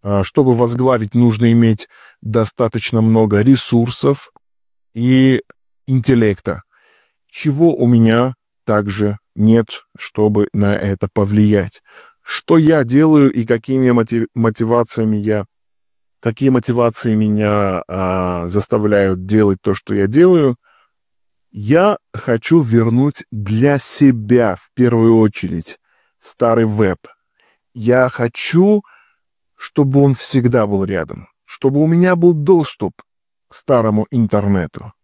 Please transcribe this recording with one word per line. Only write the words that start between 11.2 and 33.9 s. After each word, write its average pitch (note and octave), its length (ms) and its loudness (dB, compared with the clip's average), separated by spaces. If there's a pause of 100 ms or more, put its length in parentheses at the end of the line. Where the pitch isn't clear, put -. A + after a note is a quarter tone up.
Что - 360 -2
я D#3 260 2
делаю C#3+ 480 4
и A#2 140 -4
какими B2+ 440 0
мотив-, A#2 440 -2
мотивациями A2+ 840 -2
я, G#2 300 -4 (720)
какие B2 300 -2
мотивации A#2+ 640 0
меня, G#2 720 0
а, F2+ 600 -4
заставляют G2+ 760 -2
делать G2+ 380 2
то, G2 120 -2
что - 200 -8
я G2+ 120 -2
делаю? D3 500 2 (960)
Я D#3+ 480 0 (140)
хочу B2+ 480 0
вернуть A#2 680 0
для A2 480 0
себя A#2 760 2
в - 200 -16
первую A#2 420 2
очередь F#2 640 -2 (400)
старый A#2 480 -2
веб. G#2 320 -2 (760)
Я B2 340 0
хочу, F3+ 760 0 (720)
чтобы C#3+ 480 0
он C#3 120 2
всегда A#2+ 520 0
был G2+ 180 -2
рядом, F2 440 -8 (180)
чтобы C#3 340 -2
у D#3 60 2
меня F3 300 2
был F3 160 4
доступ D3+ 600 0 (560)
к - 60 -20
старому A2 560 0